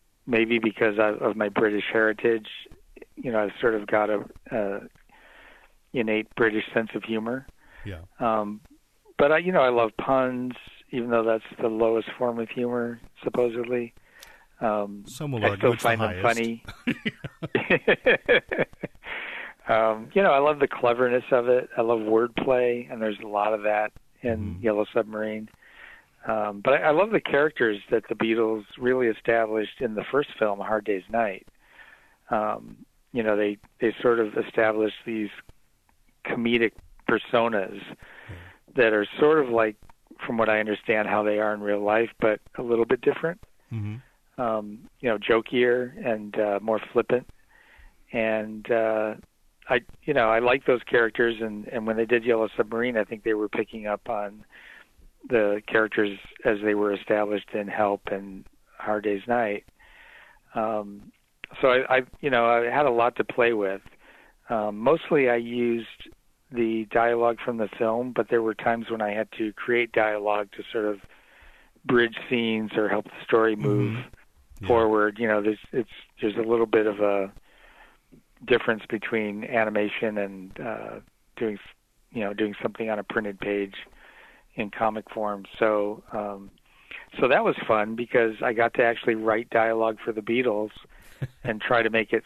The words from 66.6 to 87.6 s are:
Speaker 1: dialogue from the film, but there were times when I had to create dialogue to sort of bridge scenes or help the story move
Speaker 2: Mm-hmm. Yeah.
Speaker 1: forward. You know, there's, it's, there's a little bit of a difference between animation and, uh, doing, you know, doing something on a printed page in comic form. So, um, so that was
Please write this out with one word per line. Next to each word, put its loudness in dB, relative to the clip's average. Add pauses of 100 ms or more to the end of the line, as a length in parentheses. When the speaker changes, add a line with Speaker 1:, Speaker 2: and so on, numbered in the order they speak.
Speaker 1:
dialogue 2
from -4
the -2 (100)
film, 0
but -2
there 2
were 0
times -2
when -4
I -2
had -4 (100)
to -4
create -2
dialogue 0
to -10
sort -2
of -2 (880)
bridge 4 (120)
scenes 0
or 4
help -2
the -18
story 4
move 0
Speaker 2:
Mm-hmm. -10 (520)
Yeah. -10
Speaker 1:
forward. 4
You 0
know, 2
there's, 0 (160)
it's, -2 (320)
there's -2
a -2
little 2
bit 2
of -2
a 0 (1160)
difference 0
between -4
animation 0
and, -8
uh, -10 (360)
doing, -4 (540)
you -6
know, -4
doing -2
something -6
on -2
a -6
printed -8
page -4 (800)
in -6
comic -4
form. -6 (160)
So, 0 (100)
um, -8 (680)
so 2
that 4
was 0 (120)